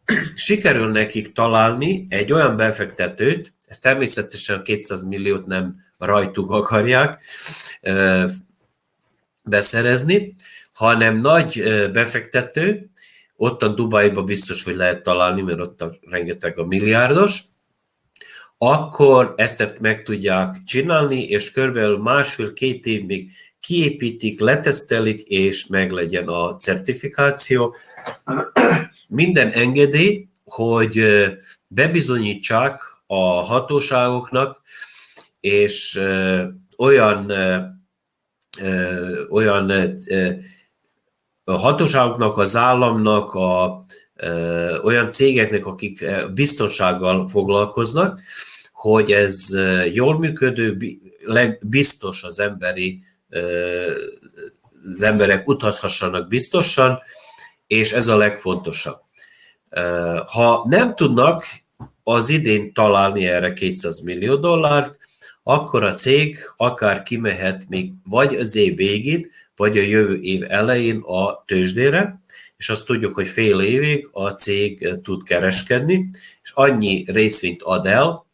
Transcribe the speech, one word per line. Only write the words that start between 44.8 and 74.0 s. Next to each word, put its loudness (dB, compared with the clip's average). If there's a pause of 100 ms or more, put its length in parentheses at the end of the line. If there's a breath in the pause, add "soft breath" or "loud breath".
cégeknek, 2
akik, -10
ö, -4
biztonsággal 0
foglalkoznak, 0 (520 loud breath)
hogy 2
ez, 2
ö, 0
jól 0
működő, -2
bi-, -10 (240)
leg-, 0
biztos 0
az -6
emberi, -4 (260 loud breath)
ö, -4 (1000)
az -8
emberek 2
utazhassanak -2
biztosan, 2 (680 loud breath)
és 0
ez 2
a 4
legfontosabb. -2 (720 loud breath)
Ö, -4
ha 2
nem 2
tudnak 2 (580)
az 0
idén 0
találni 4
erre 0
kétszáz -4
millió -4
dollárt, 0 (460 loud breath)
akkor 0
a 0
cég 0 (180)
akár 0
kimehet -4
még -6 (120)
vagy 0
az -2
év 2
végén, -2 (260 loud breath)
vagy 0
a 4
jövő 2
év -4
elején 0
a -4
tőzsdére, 0 (360 loud breath)
és -8
azt 0
tudjuk, -2
hogy -4
fél 2
évig 0